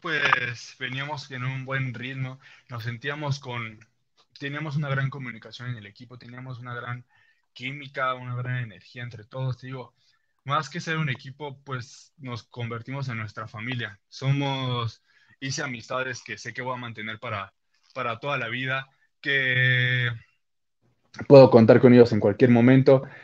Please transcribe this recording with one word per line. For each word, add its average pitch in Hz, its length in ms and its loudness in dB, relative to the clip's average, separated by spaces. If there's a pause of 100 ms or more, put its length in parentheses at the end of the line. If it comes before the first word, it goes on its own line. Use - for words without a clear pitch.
pues, 135 760 -4
veníamos 139 520 -10
en 127 140 -8
un 131 200 -6
buen 131 300 -4
ritmo, 131 440 -10 (300)
nos 117 160 -10
sentíamos 139 560 -6
con, 113 400 -12 (580)
teníamos 143 380 -8
una 147 120 -4
gran 135 220 -2
comunicación 120 600 -14
en 120 60 -10
el 104 100 -16
equipo, 120 320 -20
teníamos 123 420 -16
una 123 140 -14
gran 123 300 -10 (480)
química, 139 600 -6
una 123 220 -10
gran 123 220 -6
energía 117 440 -12
entre 113 220 -14
todos, 131 340 -8
te 127 80 -18
digo, 127 260 -14 (520)
más 147 260 -4
que 175 100 -10
ser 160 180 -4
un 151 100 -2
equipo, 135 560 -10
pues, - 540 -12
nos 123 260 -12
convertimos 120 640 -10
en 113 100 -8
nuestra 110 300 -12
familia, 110 500 -10 (100)
somos, 135 960 -4 (380)
hice 135 220 -6
amistades 127 600 -8
que 107 160 -12
sé 117 160 -14
que 127 80 -10
voy 127 120 -6
a 123 60 -10
mantener 110 380 -12
para, 104 340 -10 (420)
para 120 260 -6
toda 143 180 -4
la 117 100 -6
vida, 131 400 -6 (320)
que 127 880 0 (1200)
puedo 135 220 12
contar 117 300 8
con 123 120 8
ellos 120 200 10
en 104 80 0
cualquier 107 300 4
momento, 131 520 6 (220)